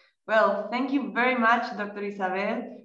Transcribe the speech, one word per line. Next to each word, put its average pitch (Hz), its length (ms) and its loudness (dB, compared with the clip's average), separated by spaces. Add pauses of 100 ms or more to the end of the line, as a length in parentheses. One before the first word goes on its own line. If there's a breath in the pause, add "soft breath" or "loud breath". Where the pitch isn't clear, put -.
(260 soft breath)
Well, 202 460 2
thank 254 200 -2
you 269 220 0
very 254 220 2
much, 233 420 2
Doctor 202 240 -8
Isabel. 202 840 -4